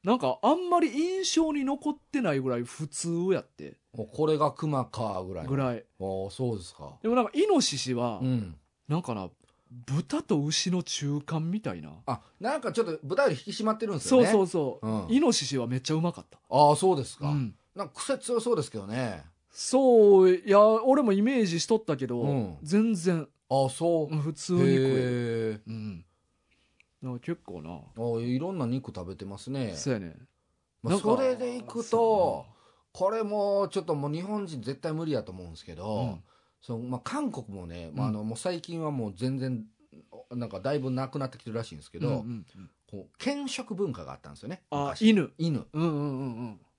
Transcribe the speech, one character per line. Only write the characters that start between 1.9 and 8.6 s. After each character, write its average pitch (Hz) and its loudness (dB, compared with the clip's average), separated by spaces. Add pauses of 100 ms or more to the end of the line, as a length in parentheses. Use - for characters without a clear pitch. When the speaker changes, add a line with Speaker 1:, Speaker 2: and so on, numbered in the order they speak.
Speaker 1:
っ 294 -4 (160)
て 277 0
な 175 2
い 135 0
ぐ 127 -2
ら 120 0
い 120 -2
普 151 -10
通 170 -2
や 156 2
っ - -16
て。 - -16 (180)
Speaker 2:
も - -6
う - -12
こ 156 2
れ 156 4
が 143 2
熊 147 -2
か 101 -6
ぐ 95 -8
ら 85 -6
い - -8
の。 131 -6
Speaker 1:
ぐ 139 0
ら 131 0
い。 110 -10 (140)
Speaker 2:
あ - -8
ー、 95 -4
そ 123 -4
う 101 -8
で 87 -12
す - -20
か。 143 -18
Speaker 1:
で 220 -4
も 233 2
な 247 4
ん - 2
か - -6
イ 330 2
ノ 359 4
シ - -2
シ 127 -2
は、 117 -2
Speaker 2:
う 131 -2
ん。 107 -2 (320)